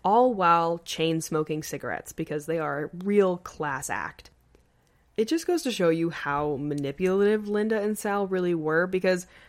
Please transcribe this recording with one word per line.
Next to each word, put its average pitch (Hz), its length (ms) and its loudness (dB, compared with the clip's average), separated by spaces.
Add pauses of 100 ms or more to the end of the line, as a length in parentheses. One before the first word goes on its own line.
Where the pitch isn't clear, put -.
all 240 300 6
while 170 460 4
chain-smoking 160 800 -2
cigarettes, - 520 -8
because 156 340 -6
they 165 100 -2
are 147 280 -4
a - 40 -8 (140)
real 196 340 4
class 143 540 -6
act. - 400 -8 (880)
It 214 100 0
just 320 180 -2
goes 349 160 0
to 254 100 -2
show 185 180 2
you 165 200 2
how 147 460 -4
manipulative 185 920 0
Linda 214 320 0
and 214 160 -2
Sal 202 300 -2
really 180 300 0
were, 160 320 2
because 185 400 0 (220)